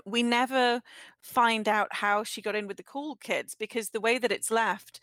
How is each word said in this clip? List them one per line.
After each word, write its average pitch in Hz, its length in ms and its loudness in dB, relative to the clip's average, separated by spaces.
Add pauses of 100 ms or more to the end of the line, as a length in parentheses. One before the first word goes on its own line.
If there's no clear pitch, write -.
we 226 180 0
never 240 580 2 (400)
find 226 460 2
out 214 240 2
how 208 320 0
she - 180 -10
got 208 140 -4
in 208 120 -4
with 196 100 -10
the 185 60 -14
cool 285 320 -10
kids, - 400 -6
because 220 340 -6
the 214 120 -6
way 226 160 2
that 226 140 0
it's - 200 -4
left 220 520 -2